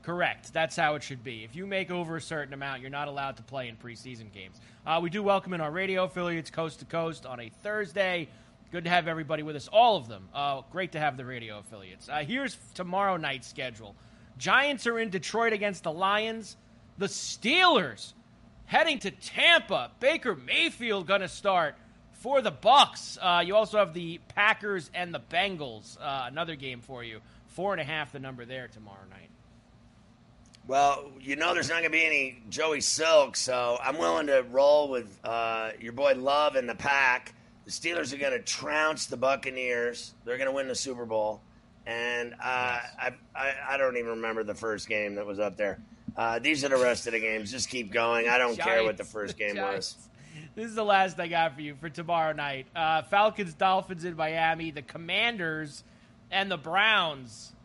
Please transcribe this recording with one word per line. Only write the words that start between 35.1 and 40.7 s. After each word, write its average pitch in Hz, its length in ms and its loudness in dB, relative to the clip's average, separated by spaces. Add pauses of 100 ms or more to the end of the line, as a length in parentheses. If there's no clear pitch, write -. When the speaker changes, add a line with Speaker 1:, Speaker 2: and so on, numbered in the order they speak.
Speaker 2:
uh, 113 560 -2
your 117 140 -10
boy 135 220 6
Love 139 400 4
and 123 120 2
the 113 80 -4
Pack. 135 580 2 (320)
The - 60 -12
Steelers 165 420 -4
are 143 40 -10
gonna 135 240 0
trounce 151 640 -2
the 131 120 -8
Buccaneers. 127 1080 -2
They're 123 160 -4
gonna 135 120 0
win 135 160 -2
the 127 80 -4